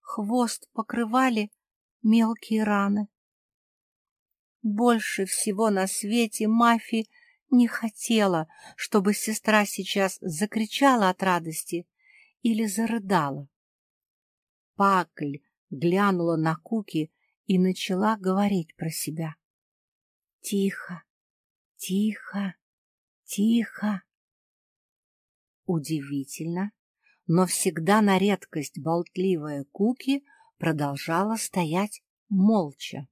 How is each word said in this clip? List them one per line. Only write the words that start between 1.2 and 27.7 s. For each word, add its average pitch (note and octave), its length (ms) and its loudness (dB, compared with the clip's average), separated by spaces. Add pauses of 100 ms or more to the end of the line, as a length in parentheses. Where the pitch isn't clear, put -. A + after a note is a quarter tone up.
мелкие A3+ 640 2
раны. G3+ 440 0 (1500)
Больше A3 640 2
всего G#3+ 420 -2
на F#3+ 180 2
свете A3 640 -2
Мафи A3+ 580 2 (440)
не B3 160 6
хотела, G#3 800 0 (280)
чтобы G3+ 380 0
сестра G#3+ 500 0
сейчас G3 560 -4
закричала G#3+ 920 2
от - 120 -4
радости E3+ 640 -2 (560)
или A3+ 240 0
зарыдала. F#3+ 840 -2 (1300)
Пакль F3 640 0 (320)
глянула E3+ 640 2
на D#3+ 200 0
Куки F#3 560 -6 (340)
и F#3 120 2
начала F#3 580 0
говорить F#3+ 600 -2
про D#3+ 140 -6
себя. D#3 460 -8 (1040)
«Тихо, G3 600 -2 (760)
тихо, G3+ 800 -4 (680)
тихо». G#3+ 760 0 (1600)
Удивительно, D#3+ 1080 -6 (540)
но F3 200 4
всегда E3+ 540 0